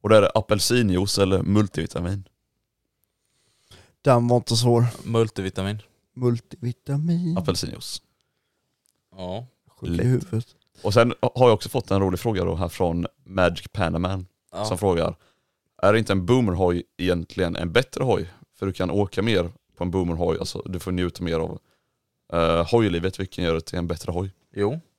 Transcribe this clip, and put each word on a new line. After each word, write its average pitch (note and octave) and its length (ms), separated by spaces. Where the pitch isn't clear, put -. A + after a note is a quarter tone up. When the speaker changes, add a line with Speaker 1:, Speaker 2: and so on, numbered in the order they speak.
Speaker 1:
Och G#2 60
där G#2+ 80
är G#2 60
det F#2+ 120
apelsinjuice G2+ 840
eller F#2+ 240
multivitamin? F#2+ 800
Speaker 2:
Den A#2+ 260
var B2 80
inte A#2 200
svår. A#2+ 280
Speaker 3:
Multivitamin. G#2 800
Speaker 2:
Multivitamin. C#3+ 1200
Speaker 1:
Apelsinjuice. - 640
Speaker 3:
Ja. F#2+ 300
Speaker 2:
Sjuk - 220
i - 20
Speaker 1:
Lätt. E2+ 140
Speaker 2:
huvudet. A#2+ 400
Speaker 1:
Och G2+ 120
sen A#2+ 260
har B2+ 280
jag A2 60
också A#2 140
fått - 220
en G2 100
rolig F#2 200
fråga G2+ 240
då F2+ 100
här E2+ 140
från E2+ 380
Magic F2+ 480
Panaman F#2 540
Speaker 3:
Ja. F#2+ 120
Speaker 1:
som F2+ 140
frågar, E2+ 380
"Är G2+ 120
inte A2 180
en F#2 140
boomerhoj F2+ 560
egentligen F2 580
en E2+ 160
bättre - 320
hoj? G2 260
För G2 80
du F#2+ 60
kan F2+ 180
åka G2 320
mer F#2+ 280
på E2+ 80
en F#2 60
boomerhoj, E2+ 480
alltså - 280
du F2+ 140
får F#2 120
njuta F2+ 300
mer E2 160
av, E2 200
eh, E2 380
hojlivet, F#2+ 500
vilken F#2 240
gör E2 100
det D#2+ 60
till - 180
en F2 80
bättre E2+ 260
hoj." F#2+ 180
Speaker 3:
Jo. G#2+ 260